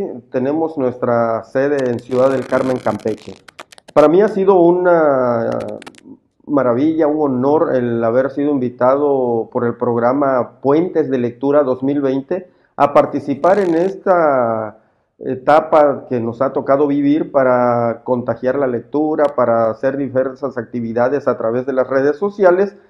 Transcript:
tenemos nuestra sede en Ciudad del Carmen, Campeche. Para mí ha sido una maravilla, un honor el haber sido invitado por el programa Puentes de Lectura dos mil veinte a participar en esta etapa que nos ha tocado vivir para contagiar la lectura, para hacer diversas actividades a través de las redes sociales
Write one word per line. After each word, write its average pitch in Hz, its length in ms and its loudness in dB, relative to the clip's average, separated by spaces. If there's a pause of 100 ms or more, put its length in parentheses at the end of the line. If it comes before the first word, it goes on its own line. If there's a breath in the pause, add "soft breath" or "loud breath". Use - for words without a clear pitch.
(320)
tenemos 151 460 -2
nuestra 117 680 -2
sede 135 440 -2
en 117 100 -2
Ciudad 127 300 0
del 131 160 -2
Carmen, 131 320 -2
Campeche. 107 560 -6 (600)
Para 151 160 6
mí 175 120 4
ha 220 60 4
sido 196 320 2
una 156 920 2 (960)
maravilla, 143 600 0
un 151 140 -2
honor 143 520 0
el 120 300 -2
haber 123 260 0
sido 147 220 -2
invitado 127 1000 0
por 120 140 -2
el 117 100 -2
programa 120 840 0
Puentes 151 480 0
de 131 80 -2
Lectura 139 460 0
dos 127 200 -2
mil 143 180 -2
veinte 135 480 -4 (260 soft breath)
a 143 180 2
participar 143 680 0
en 175 160 0
esta 143 1040 0 (400 soft breath)
etapa 143 880 2
que 123 120 -2
nos 113 240 -4
ha 139 100 -2
tocado 135 320 0
vivir 143 460 0
para 123 720 2
contagiar 123 520 -2
la 143 120 -2
lectura, 151 580 -2 (100)
para 117 360 2
hacer 135 260 -4
diversas 131 640 -4
actividades 120 680 -2
a 120 120 0
través 120 260 -2
de 135 80 -4
las 131 160 0
redes 139 280 0
sociales 196 580 2 (140 soft breath)